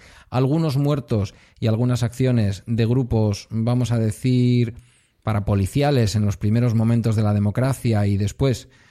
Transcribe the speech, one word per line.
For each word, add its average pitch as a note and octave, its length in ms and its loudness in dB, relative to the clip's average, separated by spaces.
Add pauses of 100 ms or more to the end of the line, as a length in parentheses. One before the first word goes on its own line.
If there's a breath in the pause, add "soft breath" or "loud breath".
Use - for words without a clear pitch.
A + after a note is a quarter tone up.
(300 loud breath)
algunos C3+ 480 0
muertos C#3 560 -2 (260 loud breath)
y A#2 80 -2
algunas A#2+ 360 0
acciones A#2 640 0
de A#2 180 0
grupos, A2+ 640 0
vamos A#2+ 420 -2
a A#2+ 60 0
decir, B2 760 0 (480 soft breath)
parapoliciales G#2+ 920 0
en G#2 100 0
los G2 100 0
primeros A2+ 400 0
momentos A2+ 400 0
de A2 80 0
la G#2 100 2
democracia G#2 720 0
y G2+ 100 0
después A2 500 -2 (240 soft breath)